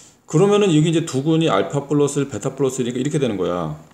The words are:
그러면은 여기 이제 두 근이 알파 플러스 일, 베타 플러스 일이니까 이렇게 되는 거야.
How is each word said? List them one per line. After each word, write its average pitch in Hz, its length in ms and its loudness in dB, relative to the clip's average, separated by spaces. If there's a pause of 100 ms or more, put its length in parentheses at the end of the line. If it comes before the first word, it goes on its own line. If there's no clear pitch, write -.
(280)
그러면은 202 480 4
여기 156 140 4
이제 160 160 0
두 131 180 -4
근이 160 260 2
알파 104 380 -2
플러스 143 320 0
일, 139 100 -2
베타 135 260 -6
플러스 131 260 -2
일이니까 120 180 -4
이렇게 147 180 -2
되는 120 180 -2
거야. 87 480 -4 (100)